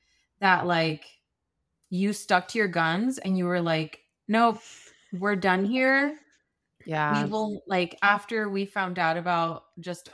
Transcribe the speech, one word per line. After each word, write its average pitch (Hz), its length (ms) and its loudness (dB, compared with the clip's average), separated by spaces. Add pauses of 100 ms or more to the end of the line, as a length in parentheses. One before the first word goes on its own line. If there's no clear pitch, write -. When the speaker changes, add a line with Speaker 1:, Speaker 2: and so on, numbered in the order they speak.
(400)
Speaker 1:
that, 185 280 4
like, 160 380 0 (840)
you 196 240 0
stuck 185 360 0
to - 100 -8
your 208 100 2
guns 175 500 0
and 190 180 -2
you 180 80 0
were 175 160 0
like, 160 400 -2 (260)
"Nope, 220 340 2 (520)
we're 196 240 0
done 185 280 2
here." 262 540 0 (640)
Speaker 2:
Yeah. 151 240 -2
Speaker 1:
We 147 160 2
will, 214 420 -4
like, 180 360 -2
after 208 460 0
we 196 160 -2
found 185 340 -4
out 165 180 2
about 170 480 -2 (160)
just 175 320 -12